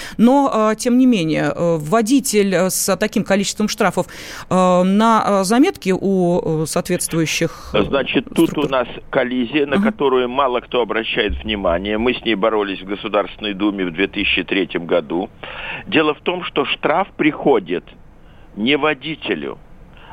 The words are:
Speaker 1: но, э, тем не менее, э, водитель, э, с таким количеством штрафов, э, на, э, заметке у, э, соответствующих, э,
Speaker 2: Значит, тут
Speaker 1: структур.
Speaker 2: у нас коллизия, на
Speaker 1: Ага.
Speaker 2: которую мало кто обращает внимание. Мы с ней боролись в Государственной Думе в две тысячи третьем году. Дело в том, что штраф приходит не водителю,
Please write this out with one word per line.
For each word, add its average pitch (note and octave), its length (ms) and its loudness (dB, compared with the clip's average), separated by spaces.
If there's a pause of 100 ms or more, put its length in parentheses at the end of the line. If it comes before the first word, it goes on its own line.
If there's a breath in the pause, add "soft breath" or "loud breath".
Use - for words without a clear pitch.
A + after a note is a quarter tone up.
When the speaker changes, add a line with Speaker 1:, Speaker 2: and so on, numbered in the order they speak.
(180 loud breath)
Speaker 1:
но, A#3 540 4
э, G#3+ 60 0
тем A#3+ 200 2
не C4 80 6
менее, D#3+ 500 2
э, E3+ 240 0
водитель, G3+ 760 2
э, F#3 160 2
с F#3 260 -2
таким G#3+ 260 0
количеством G3 440 0
штрафов, F#3 400 0 (420 loud breath)
э, F3+ 340 4
на, G#3+ 400 4 (180)
э, - 20 0
заметке A#3 500 2
у, F3 720 0
э, - 20 -2
соответствующих, E3 1080 -2
э, G#3 80 4
Speaker 2:
Значит, C#3 500 0
тут - 160 4
Speaker 1:
структур. D3 160 -2
Speaker 2:
у C3+ 40 -4
нас B2+ 180 2 (240)
коллизия, B2+ 560 0
на C#3 80 -2
Speaker 1:
Ага. A2 160 2
Speaker 2:
которую B2+ 360 2
мало B2 340 0
кто B2 200 -2
обращает G#2+ 600 -2
внимание. G2+ 560 -2
Мы A#2+ 160 0
с - 100 -12
ней A2+ 100 0
боролись G2+ 460 -2
в F#2 40 -14
Государственной G2+ 680 -4
Думе G2 320 -2
в F2+ 60 -4
две F#2 160 0
тысячи F#2+ 360 -2
третьем F2 420 -4
году. E2+ 440 -2 (580 loud breath)
Дело D3+ 260 0
в - 80 -12
том, F3+ 220 -6
что - 220 -4
штраф E3 420 -2 (100)
приходит A2 640 0 (720 soft breath)
не A#2+ 220 0
водителю, C3+ 800 -4 (540 loud breath)